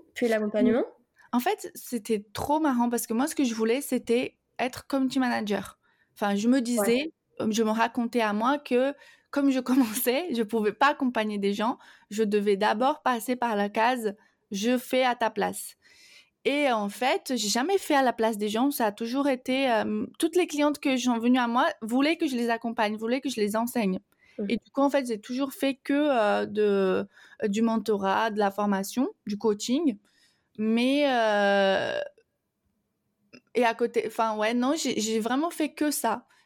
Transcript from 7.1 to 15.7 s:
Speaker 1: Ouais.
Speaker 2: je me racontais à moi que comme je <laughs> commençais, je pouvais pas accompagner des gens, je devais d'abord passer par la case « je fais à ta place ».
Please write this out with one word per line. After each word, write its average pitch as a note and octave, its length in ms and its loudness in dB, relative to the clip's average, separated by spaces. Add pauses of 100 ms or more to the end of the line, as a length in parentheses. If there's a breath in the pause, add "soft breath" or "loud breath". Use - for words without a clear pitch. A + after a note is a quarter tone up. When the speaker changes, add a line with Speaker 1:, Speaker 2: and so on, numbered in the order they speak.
Speaker 1:
Ouais. A3 120 -2
Speaker 2:
je G#3+ 120 2
me G#3+ 80 2
racontais A#3 500 0
à G#3+ 120 0
moi A#3 260 0
que C4 340 0 (400 loud breath)
comme C#4 180 2
je C4 160 2
<laughs> B3 400 2
commençais, C#4+ 260 0
je A#3 120 0
pouvais G#3+ 280 0
pas C#4 180 2
accompagner A#3 480 -2
des G3+ 160 0
gens, A3 240 -2 (320 loud breath)
je G#3 120 -2
devais G#3 340 2
d'abord A3+ 460 0
passer B3 320 -2
par A#3+ 220 -2
la G3+ 120 0
case « A3 460 0 (380 soft breath)
je A3+ 260 0
fais B3+ 260 0
à B3 120 0
ta A3 140 -2
place ». F#3+ 460 -6 (680 loud breath)